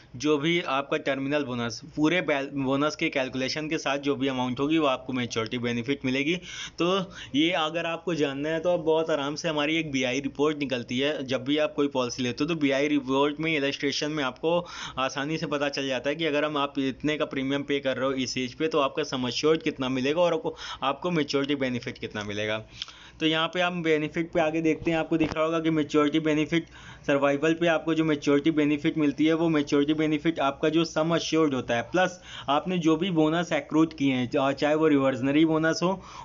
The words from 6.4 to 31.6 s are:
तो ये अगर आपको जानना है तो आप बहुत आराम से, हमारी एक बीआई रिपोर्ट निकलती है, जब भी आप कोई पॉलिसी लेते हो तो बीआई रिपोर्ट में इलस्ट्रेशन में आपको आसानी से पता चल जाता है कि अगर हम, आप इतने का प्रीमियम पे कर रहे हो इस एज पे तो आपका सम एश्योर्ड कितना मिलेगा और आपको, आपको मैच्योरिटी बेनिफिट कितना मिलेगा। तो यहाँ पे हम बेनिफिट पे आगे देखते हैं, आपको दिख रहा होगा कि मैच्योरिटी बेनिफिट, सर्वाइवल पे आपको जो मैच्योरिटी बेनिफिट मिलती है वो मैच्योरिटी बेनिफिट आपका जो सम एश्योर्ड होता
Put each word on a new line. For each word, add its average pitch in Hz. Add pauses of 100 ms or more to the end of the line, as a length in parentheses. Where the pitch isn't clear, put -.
तो 185 (220)
ये 156
अगर 165
आपको 165
जानना 143
है 160
तो 175
आप 175
बहुत 160
आराम 147
से, 165
हमारी 151
एक 160
बीआई 131
रिपोर्ट 143
निकलती 123
है, 139
जब 123
भी 147
आप 151
कोई 143
पॉलिसी 127
लेते 123
हो 151
तो 170
बीआई 143
रिपोर्ट 143
में 160
इलस्ट्रेशन 139
में 151
आपको 170 (320)
आसानी 139
से 160
पता 143
चल 143
जाता 131
है 156
कि 165
अगर 147
हम, 151
आप 139
इतने 139
का 151
प्रीमियम 139
पे 139
कर 135
रहे 127
हो 139
इस 131
एज 127
पे 156
तो 156
आपका 139
सम 127
एश्योर्ड 156
कितना 143
मिलेगा 131
और 170
आपको, 160 (260)
आपको 135
मैच्योरिटी 143
बेनिफिट 127
कितना 107
मिलेगा। 107 (560)
तो 160
यहाँ 160
पे 180
हम 180
बेनिफिट 156
पे 175
आगे 160
देखते 156
हैं, 165
आपको 160
दिख 156
रहा 156
होगा 165
कि 160
मैच्योरिटी 151
बेनिफिट, 156 (400)
सर्वाइवल 143
पे 170
आपको 160
जो 160
मैच्योरिटी 147
बेनिफिट 151
मिलती 147
है 160
वो 165
मैच्योरिटी 147
बेनिफिट 156
आपका 139
जो 160
सम 160
एश्योर्ड 156
होता 117